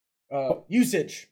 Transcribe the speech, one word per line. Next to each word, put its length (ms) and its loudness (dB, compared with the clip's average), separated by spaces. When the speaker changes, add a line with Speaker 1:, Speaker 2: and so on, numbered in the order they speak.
Speaker 1:
Uh, 60 -6
Speaker 2:
Oh. 320 -2
Speaker 1:
usage. 640 0